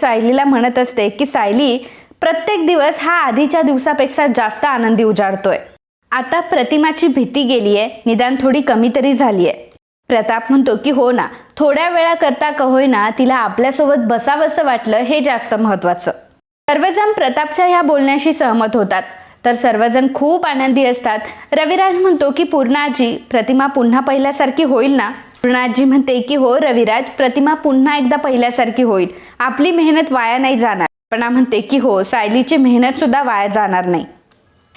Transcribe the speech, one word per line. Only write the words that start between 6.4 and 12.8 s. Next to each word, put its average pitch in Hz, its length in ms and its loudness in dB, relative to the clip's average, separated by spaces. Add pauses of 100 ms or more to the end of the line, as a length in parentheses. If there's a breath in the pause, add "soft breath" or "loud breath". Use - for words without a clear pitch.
प्रतिमाची 311 680 0
भीती 269 360 0
गेलीये, 220 460 0 (180)
निदान 247 340 0
थोडी 269 200 2
कमी 233 360 0
तरी 277 160 2
झालीये." 202 600 0 (360)
प्रताप 226 420 0
म्हणतो 269 260 2
की, 277 140 -2
"हो 247 200 2
ना, 240 160 -2 (300 loud breath)
थोड्या 302 320 0
वेळाकरता 330 600 0
का 294 140 -2
होईना 254 460 2